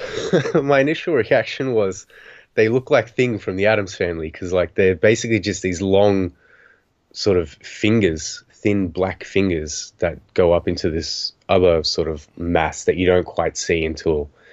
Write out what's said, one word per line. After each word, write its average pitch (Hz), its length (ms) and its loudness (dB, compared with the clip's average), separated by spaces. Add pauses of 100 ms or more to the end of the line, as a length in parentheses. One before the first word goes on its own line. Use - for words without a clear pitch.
(240)
<laughs> 156 380 0
my 139 180 4
initial 160 360 0
reaction 127 580 0
was 101 320 -2 (500)
they 110 140 4
look 127 220 0
like 123 240 2
Thing 113 240 0
from 98 160 -6
the 98 100 0
Addams 104 300 0
Family, 82 340 -4
'cause, 87 240 -8
like, 87 220 0
they're 92 200 4
basically 113 440 2
just 95 220 -4
these 90 200 -4
long 98 500 2 (840)
sort 98 240 0
of 80 120 -2 (140)
fingers, 98 880 -2
thin 101 380 0
black 92 340 -4
fingers 85 760 -4
that 80 180 -2 (160)
go 87 200 4
up 85 140 0
into 87 240 -2
this - 420 -6 (160)
other 90 340 4
sort 80 240 -2
of 78 200 -8 (100)
mass 85 480 -2
that 82 120 2
you 92 80 0
don't 90 200 4
quite 82 320 -4
see 82 260 -2
until 78 460 -4 (240)